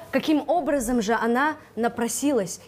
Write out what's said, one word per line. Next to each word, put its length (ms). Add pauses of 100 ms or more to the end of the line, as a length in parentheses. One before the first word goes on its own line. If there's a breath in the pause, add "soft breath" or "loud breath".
(100)
каким 360
образом 560
же 100
она 440 (200 loud breath)
напросилась. 920